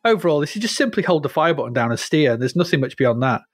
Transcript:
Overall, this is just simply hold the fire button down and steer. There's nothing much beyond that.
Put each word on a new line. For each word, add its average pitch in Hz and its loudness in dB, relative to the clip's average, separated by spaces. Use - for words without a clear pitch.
Overall, 175 2
this 147 -4
is 208 -6
just 226 -4
simply 226 0
hold 165 2
the 135 -2
fire 160 0
button 123 -6
down 120 0
and 113 -2
steer. 139 2
There's 123 -2
nothing 170 0
much 131 -4
beyond 120 2
that. 127 0